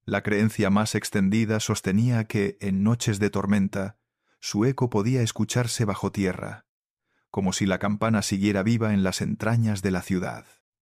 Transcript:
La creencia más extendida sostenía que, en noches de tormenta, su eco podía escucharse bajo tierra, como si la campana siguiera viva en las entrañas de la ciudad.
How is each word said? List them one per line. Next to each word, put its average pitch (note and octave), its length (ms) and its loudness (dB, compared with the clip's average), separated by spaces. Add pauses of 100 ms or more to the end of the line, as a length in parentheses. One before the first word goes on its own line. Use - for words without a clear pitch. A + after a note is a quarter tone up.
La G2+ 180 -2
creencia G#2 460 2
más G#2+ 260 2
extendida G#2+ 640 0
sostenía A2 680 0
que, G2 360 -2
en F#2+ 220 -2
noches A2+ 360 0
de G#2 100 2
tormenta, G2 680 -2 (400)
su G2+ 260 0
eco B2+ 240 0
podía A#2+ 320 2
escucharse A#2 600 -2
bajo G2 280 -2
tierra, G2+ 540 -4 (640)
como F#2+ 240 -2
si - 120 0
la F#2+ 140 2
campana G#2 420 0
siguiera G2+ 420 2
viva A2 300 2
en G2 100 4
las F#2 180 0
entrañas A2 600 0
de F#2+ 100 0
la F2+ 100 -2
ciudad. F2+ 440 -4 (360)